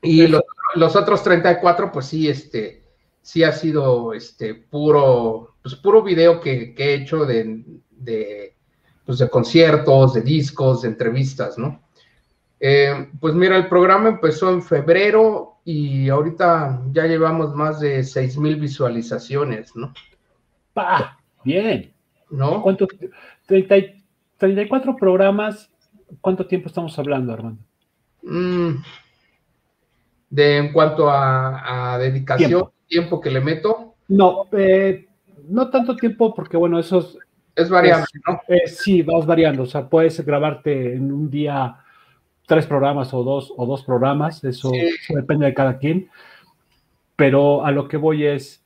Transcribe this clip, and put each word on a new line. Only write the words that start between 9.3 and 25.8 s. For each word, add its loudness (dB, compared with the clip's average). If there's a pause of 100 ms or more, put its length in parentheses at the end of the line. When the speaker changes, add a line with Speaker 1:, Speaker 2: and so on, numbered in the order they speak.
Speaker 1:
de 0
discos, 0
de -2
entrevistas, -4
¿no? -8 (800)
Eh, 0 (100)
pues -2
mira, 4
el 0
programa 4
empezó 0
en 0
febrero 2 (100)
y -2
ahorita 0
ya 0
llevamos 0
más -4
de -2
seis -4
mil 0
visualizaciones, -6
¿no? -12 (800)
Speaker 2:
¡Pah! -4 (260)
Bien. -2 (380)
Speaker 1:
¿No? -2
Speaker 2:
¿Cuánto? 0 (580)
Treinta 2
y, -4 (340)
treinta 0
y -6
cuatro -2
programas, 0 (520)